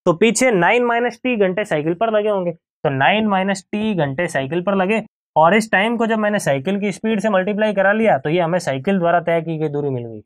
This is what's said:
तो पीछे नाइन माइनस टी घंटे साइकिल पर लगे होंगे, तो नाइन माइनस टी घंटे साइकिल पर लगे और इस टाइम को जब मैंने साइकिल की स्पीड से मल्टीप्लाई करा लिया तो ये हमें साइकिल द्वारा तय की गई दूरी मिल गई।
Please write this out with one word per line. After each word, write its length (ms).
तो 80
पीछे 380
नाइन 340
माइनस 380
टी 140
घंटे 280
साइकिल 280
पर 180
लगे 180
होंगे, 220
तो 380
नाइन 380
माइनस 440
टी 240
घंटे 320
साइकिल 340
पर 140
लगे 260
और 200
इस 160
टाइम 260
को 80
जब 140
मैंने 200
साइकिल 400
की 120
स्पीड 280
से 100
मल्टीप्लाई 440
करा 180
लिया 260
तो 120
ये 120
हमें 180
साइकिल 400
द्वारा 200
तय 220
की 160
गई 120
दूरी 200
मिल 160
गई। 200